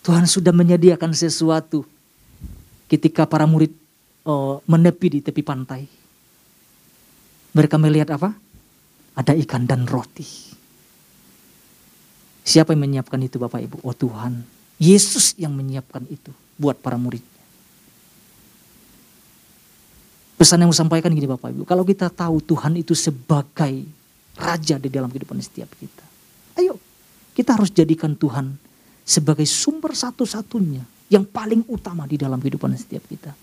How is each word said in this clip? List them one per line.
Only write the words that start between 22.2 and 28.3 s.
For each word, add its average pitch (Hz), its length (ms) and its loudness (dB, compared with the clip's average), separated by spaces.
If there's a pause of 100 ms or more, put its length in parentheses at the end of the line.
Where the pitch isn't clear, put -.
Tuhan 160 400 -2
itu 160 160 -2
sebagai 139 880 -4 (560)
Raja 156 400 -4
di 135 80 -8
dalam 127 240 -6
kehidupan 131 240 -10
setiap - 400 -12
kita, - 240 -20 (560)
ayo, 349 240 0 (560)
kita 240 240 2
harus 196 80 2
jadikan 160 480 0
Tuhan 135 400 -4 (480)